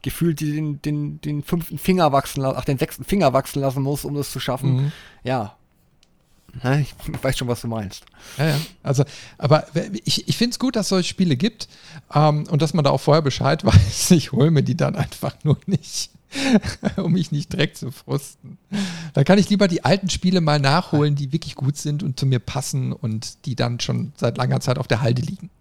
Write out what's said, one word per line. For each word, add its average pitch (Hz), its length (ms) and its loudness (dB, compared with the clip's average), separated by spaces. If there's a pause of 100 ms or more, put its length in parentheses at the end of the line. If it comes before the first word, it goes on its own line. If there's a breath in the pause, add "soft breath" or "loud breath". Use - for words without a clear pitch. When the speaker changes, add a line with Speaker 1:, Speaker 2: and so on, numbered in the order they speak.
Speaker 1:
gefühlt 160 380 -2
die 151 120 -4
den, 151 300 -4
den, 147 400 -4
den 147 200 -6
fünften 165 360 -6
Finger 175 340 2
wachsen 139 300 -2
la-, 131 140 0
ach, 127 100 -8
den 143 120 0
sechsten - 260 -4
Finger 175 280 4
wachsen 135 300 0
lassen 135 200 -2
musst, 139 220 -2
um 143 100 -6
das 143 180 -4
zu 131 80 -8
schaffen. 131 360 0
Speaker 2:
Mhm. 139 160 0 (300 loud breath)
Speaker 1:
Ja. 123 340 -4 (1040)
Ne, 139 200 2
ich - 120 -6 (140)
<laughs> 156 140 -8
weiß 135 160 0
schon, 127 100 -4
was 120 140 -4
du 120 60 -6
meinst. 110 360 -8 (320 loud breath)
Speaker 2:
Ja, 143 100 0
ja. 156 200 0 (160)
Also, 123 220 0 (340 loud breath)
aber 151 340 2
w-, 185 320 -4
ich, - 240 -4
ich - 80 0
find's 240 220 -2
gut, 254 180 -2
dass 202 100 -2
es - 40 -4
solche 185 180 2
Spiele 170 280 2
gibt, 190 320 -4 (460 loud breath)
ähm, 151 360 4
und 147 120 2
dass 156 120 0
man 156 100 2
da 139 60 6
auch 143 100 2
vorher 156 220 4
Bescheid 143 420 0
<laughs> - 0 -
weiß. - 480 6
Ich 156 200 4
hol 147 180 4
mir 143 120 4
die - 140 0
dann 139 200 0
einfach - 480 -4
nur 151 220 2
nicht, - 440 -4 (460 loud breath)
<laughs> - 400 -2
um 185 160 0
mich 180 200 0
nicht 143 200 -4
direkt - 240 2
zu 127 140 -8
frusten. - 680 -8 (560 loud breath)
Da 143 100 6
kann 196 140 6
ich - 120 2
lieber 202 180 4
die 170 160 -2
alten 190 260 2
Spiele 185 300 2
mal 151 200 2
nachholen, 147 560 2
die 139 160 -4
wirklich 135 220 -6
gut 139 220 -2
sind 147 260 -4
und 135 160 -4
zu 139 80 0
mir 131 140 4
passen 131 520 -4
und - 540 -6
die 120 100 -6
dann 120 240 -2
schon 123 360 -2
seit 120 220 -2
langer 127 220 0
Zeit 123 180 -2
auf 120 100 -6
der 120 140 0
Halde 123 200 2
liegen. 180 280 -8 (100)